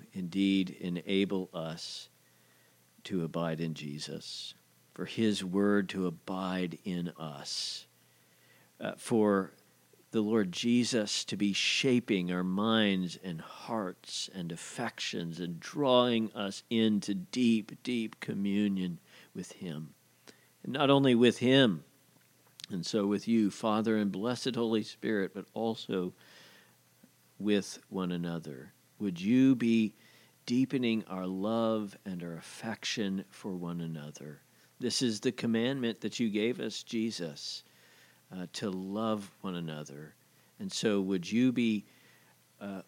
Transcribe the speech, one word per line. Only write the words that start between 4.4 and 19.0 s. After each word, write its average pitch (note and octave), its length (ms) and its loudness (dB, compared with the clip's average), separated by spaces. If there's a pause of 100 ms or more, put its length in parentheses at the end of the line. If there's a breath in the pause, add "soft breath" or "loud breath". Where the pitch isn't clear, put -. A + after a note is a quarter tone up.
For F2+ 120 -6
his G#2 380 2
word G2+ 460 4
to F#2+ 180 -2
abide F2+ 760 -4
in F2 340 -4
us, - 680 -8 (920 soft breath)
uh, G2 180 -4
for G#2 560 4 (580)
the A2+ 100 0
Lord G#2 300 2
Jesus A#2 720 0
to - 100 -6
be G2+ 180 2
shaping A2+ 800 2
our F2+ 120 0
minds G2 800 2
and E2+ 180 -8
hearts - 960 -8
and F2 160 -6
affections F2+ 880 -8
and E3+ 200 -6
drawing B2 760 2
us G2+ 360 -6
into G#2+ 460 2
deep, A2 640 0
deep A#2 380 -4
communion G2 800 0 (340 loud breath)